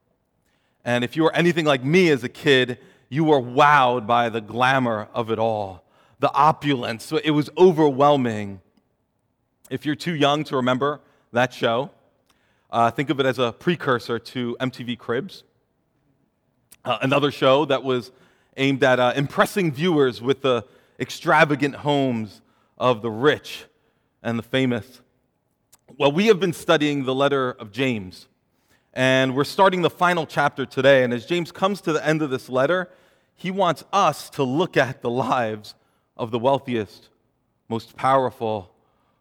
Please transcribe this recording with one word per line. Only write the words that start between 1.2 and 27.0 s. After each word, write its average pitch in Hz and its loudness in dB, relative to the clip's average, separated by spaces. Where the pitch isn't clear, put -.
were 160 4
anything 165 2
like 139 0
me 170 4
as 127 0
a 127 -4
kid, 127 0
you 143 -2
were 151 4
wowed 127 2
by 117 2
the 113 -4
glamour 117 0
of 117 -4
it 110 -2
all, 107 -4
the 143 -2
opulence. 135 0
So 156 -4
it 151 -2
was 151 0
overwhelming. 139 2
If 127 -8
you're 147 -2
too 175 -6
young 147 2
to 143 -6
remember 131 -2
that 123 0
show, 123 -2
uh, 117 2
think 139 -4
of 135 -2
it 131 2
as 123 -2
a 120 -2
precursor 123 -2
to 120 -8
M 131 -6
T - -14
V 120 -8
Cribs, 127 -8
uh, 117 -2
another 139 2
show 143 2
that 131 -2
was 127 -4
aimed 135 0
at, 127 4
uh, 123 2
impressing 175 -2
viewers 135 0
with 131 -2
the 123 0
extravagant 143 0
homes 127 -2
of 120 0
the 117 -4
rich 117 -2
and 117 -6
the 113 -6
famous. 127 -4
Well, 143 2
we 185 0
have 208 4
been 180 -2
studying 147 0